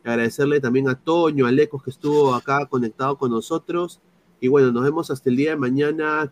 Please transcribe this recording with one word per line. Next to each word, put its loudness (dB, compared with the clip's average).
Agradecerle 0
también 0
a -2
Toño, 0
a 2
Lecos, 0
que -10
estuvo 2
acá -2
conectado -4
con -2
nosotros. -6
Y 0
bueno, 4
nos 0
vemos -2
hasta -4
el 2
día 0
de -4
mañana, -2